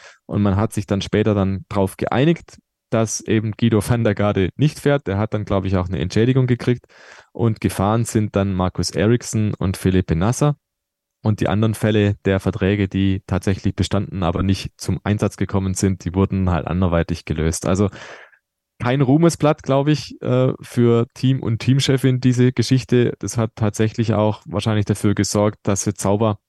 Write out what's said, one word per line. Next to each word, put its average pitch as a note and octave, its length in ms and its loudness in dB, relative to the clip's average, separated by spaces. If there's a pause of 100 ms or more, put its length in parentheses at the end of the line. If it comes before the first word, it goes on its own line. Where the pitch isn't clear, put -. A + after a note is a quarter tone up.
(260)
Und G2+ 160 -2
man G2+ 140 2
hat G#2+ 180 0
sich G#2+ 120 -4
dann G2+ 160 -2
später G#2+ 340 0
dann F#2+ 340 -2
drauf G2 280 -2
geeinigt, - 600 -2 (320)
dass A2+ 320 -2
eben G#2+ 320 0
Guido A2 340 2
van A#2 160 2
der G#2 120 2
Garde G2+ 400 0
nicht D3+ 240 0
fährt. C#3+ 280 0
Der G2 100 -2
hat G#2+ 160 -2
dann, G#2+ 120 -4
glaub G2 200 -2
ich, F#2+ 120 0
auch F2+ 100 0
eine F2+ 100 -6
Entschädigung A#2+ 480 2
gekriegt. B2 400 -2 (460)
Und A2+ 280 0
gefahren G#2+ 460 0
sind G#2+ 300 -2
dann G2 180 0
Markus F2+ 380 -2
Eriksson G#2+ 640 0
und F#2+ 220 -2
Felipe F#2 380 2
Nasr. A#2+ 420 0 (640)
Und G#2+ 160 0
die - 80 0
anderen G#2+ 260 0
Fälle G#2 520 2
der F#2+ 140 2
Verträge, G2 480 0
die G2 380 0
tatsächlich F#2+ 500 -2
bestanden, G2 460 -2
aber E2+ 220 -2
nicht F#2+ 340 -2
zum - 260 -4
Einsatz G#2 340 -2
gekommen G2 360 -2
sind, F#2+ 320 -2
die E2+ 80 -6
wurden F#2+ 380 0
halt E2 160 -2
anderweitig E2+ 580 0
gelöst. D#2 400 -2
Also F#2+ 240 2 (880)
kein C3 240 0
Ruhmesblatt, D3+ 600 2
glaub C#3 240 0
ich, - 340 -4
äh, B2+ 400 0
für A#2 540 2
Team C3 260 0
und A2 180 -2
Teamchefin C3 600 2
diese B2 320 4
Geschichte. B2 640 2
Das - 200 -6
hat A2 180 -2
tatsächlich A2 580 0
auch G#2+ 320 0
wahrscheinlich G#2+ 400 -2
dafür G2+ 300 0
gesorgt, G#2 480 0
dass G2+ 220 -2
jetzt - 160 -4
Sauber, G#2 360 0 (120)